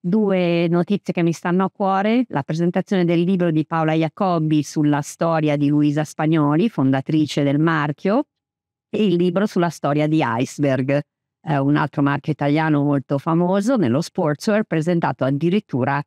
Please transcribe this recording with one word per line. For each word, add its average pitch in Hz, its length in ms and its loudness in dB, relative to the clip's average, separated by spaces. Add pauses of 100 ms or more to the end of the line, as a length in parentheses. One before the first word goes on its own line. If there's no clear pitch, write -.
Due 180 600 2
notizie 170 460 0
che 180 80 -2
mi 170 100 2
stanno 180 320 -2
a 185 60 -2
cuore: 208 600 0
la 143 120 -4
presentazione 175 640 0
del 170 160 2
libro 175 300 0
di 156 140 0
Paola 160 280 -2
Jacobi 160 680 0
sulla 147 400 0
storia 156 540 -2
di 143 140 0
Luisa 147 340 2
Spagnoli, 156 640 0
fondatrice 143 760 0
del 143 160 0
marchio, 165 680 0 (640)
e 214 160 0
il 175 100 2
libro 180 300 0
sulla 175 240 0
storia 151 380 -2
di 156 140 2
Iceberg, 131 800 -2 (480)
eh, 151 100 0
un 143 200 2
altro 151 240 -2
marchio 143 320 -2
italiano 147 500 0
molto 143 340 -2
famoso 185 600 0
nello 139 240 0
sportswear, 190 600 -2
presentato 160 600 -2
addirittura 143 840 0